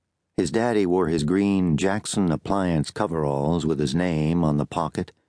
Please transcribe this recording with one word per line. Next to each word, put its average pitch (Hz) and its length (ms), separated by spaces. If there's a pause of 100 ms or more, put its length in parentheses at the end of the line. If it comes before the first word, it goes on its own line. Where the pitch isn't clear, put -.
(360)
His 92 140
daddy 113 340
wore 90 220
his 78 160
green 92 540
Jackson 98 560
Appliance 87 580
coveralls 78 720
with 78 140
his 71 160
name 85 480
on 76 140
the 71 100
pocket - 460 (160)